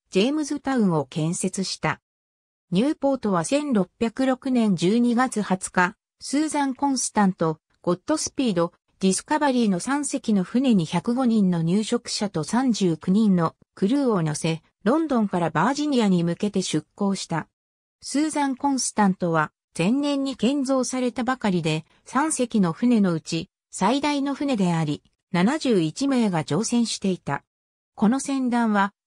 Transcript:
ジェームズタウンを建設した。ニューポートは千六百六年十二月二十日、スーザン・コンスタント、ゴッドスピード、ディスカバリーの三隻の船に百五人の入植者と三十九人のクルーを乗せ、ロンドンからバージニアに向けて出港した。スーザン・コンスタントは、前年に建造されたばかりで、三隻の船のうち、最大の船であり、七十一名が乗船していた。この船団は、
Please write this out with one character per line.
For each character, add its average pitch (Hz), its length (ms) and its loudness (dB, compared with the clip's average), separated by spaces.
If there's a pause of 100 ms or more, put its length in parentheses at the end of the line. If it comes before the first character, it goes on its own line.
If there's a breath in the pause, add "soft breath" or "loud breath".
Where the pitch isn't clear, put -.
ジ 185 100 0
ェ 233 120 2
ー - 20 -2
ム 311 100 -2
ズ 285 160 -6
タ 269 160 -4
ウ 240 60 2
ン 190 100 2
を 156 140 0
建 160 280 -4
設 185 300 -4
し - 160 -8
た。 156 220 -4 (680)
ニ 185 120 2
ュ 294 100 2
ー - 40 -20
ポ 277 160 0
ー 262 60 -2
ト 208 120 -2
は 170 140 0
千 285 280 0
六 190 260 0
百 226 260 -2
六 262 240 -2
年 226 260 2
十 185 220 2
二 240 160 2
月 240 300 0
二 185 140 -2
十 - 140 -8
日、 180 240 0 (240)
ス - 200 -2
ー 311 100 0
ザ 285 160 -2
ン・ 269 80 -2
コ 277 160 -2
ン 262 80 0
ス - 140 -4
タ 202 160 4
ン 185 60 2
ト、 160 260 -2 (240)
ゴ 175 100 0
ッ 180 100 -6
ド 311 140 0
ス - 160 -6
ピ 254 160 -2
ー 190 60 0
ド、 170 180 0 (260)
デ 190 100 2
ィ 185 40 4
ス - 80 -6
カ 302 160 -2
バ 294 140 2
リ 240 160 2
ー - 20 2
の 180 100 0
三 285 240 -4
隻 269 300 -4
の 190 100 2
船 247 300 0
に 175 120 2
百 180 280 -2
五 262 120 0
人 214 260 2
の 170 100 0
入 185 220 0
植 240 260 -4
者 202 220 -4
と 156 120 -4
三 247 280 0
十 175 260 0
九 - 140 -4
人 202 240 4
の 165 200 0 (200)
ク 196 120 0
ル 277 100 0
ー 262 140 0
を 180 120 0
乗 151 100 -2
せ、 160 300 -4 (200)
ロ 254 140 2
ン 320 100 0
ド 247 140 0
ン 202 80 0
か 180 100 -2
ら 160 120 0
バ 170 160 2
ー 277 80 0
ジ 294 120 -4
ニ 262 140 2
ア 208 80 4
に 175 140 2
向 170 120 -2
け 208 160 -4
て 185 120 -2
出 - 220 -4 (100)
港 196 180 -2
し - 140 -8
た。 160 200 -6 (540)
ス - 180 -4
ー 311 120 0
ザ 285 160 0
ン・ 262 80 -2
コ 285 160 -2
ン 262 80 0
ス - 140 -6
タ 208 140 4
ン 185 60 4
ト 175 180 -4
は、 156 200 0 (260)
前 175 140 2
年 285 320 -2
に 269 120 -6
建 269 280 0
造 262 200 0
さ 254 160 -6
れ 247 120 -2
た 247 120 -4
ば 254 140 -2
か 208 140 0
り 175 100 0
で、 156 240 -2 (180 soft breath)
三 302 280 0
隻 240 280 0
の 175 140 2
船 240 260 2
の 185 140 2
う 156 80 -4
ち、 165 300 -6 (180)
最 247 320 0
大 294 220 -2
の 277 100 -2
船 277 240 -2
で 180 160 2
あ 160 100 0
り、 147 200 -4 (280)
七 214 280 2
十 220 220 2
一 160 260 -2
名 240 240 2
が 160 120 -2
乗 175 200 -2
船 233 240 0
し - 100 -6
て 190 140 -2
い 175 80 -4
た。 - 240 -6 (500)
こ 208 160 2
の 269 100 2
船 269 300 -2
団 233 240 2
は、 196 180 0 (160)